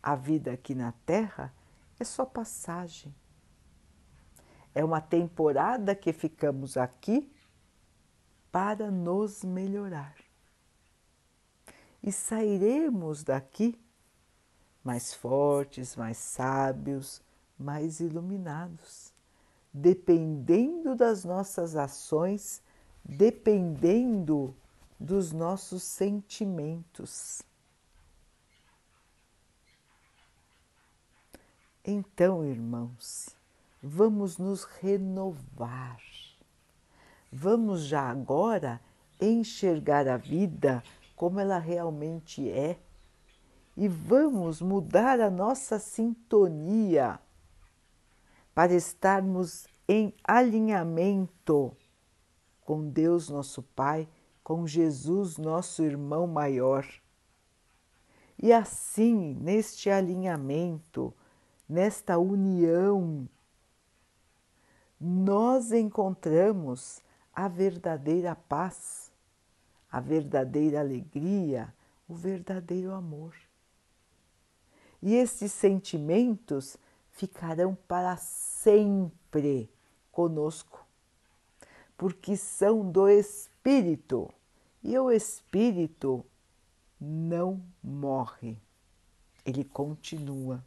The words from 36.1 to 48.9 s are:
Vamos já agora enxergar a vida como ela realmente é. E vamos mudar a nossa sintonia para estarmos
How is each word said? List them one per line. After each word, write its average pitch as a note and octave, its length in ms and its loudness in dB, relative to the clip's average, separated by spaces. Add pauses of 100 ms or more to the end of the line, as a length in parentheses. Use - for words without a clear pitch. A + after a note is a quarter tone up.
Vamos F#3+ 540 0
já C#3 240 -2
agora C#3 720 0 (400)
enxergar E3 880 2
a B2+ 80 2
vida C#3+ 640 0 (340)
como F3+ 240 -2
ela G3 180 0
realmente D#3+ 920 -6
é. D3 300 -2 (960)
E G#3 120 0
vamos F3+ 760 2
mudar G3+ 580 4
a G#3+ 100 4
nossa G#3+ 480 -2
sintonia F#3+ 1400 2 (1300)
para F3 200 6
estarmos F#3 920 0 (200)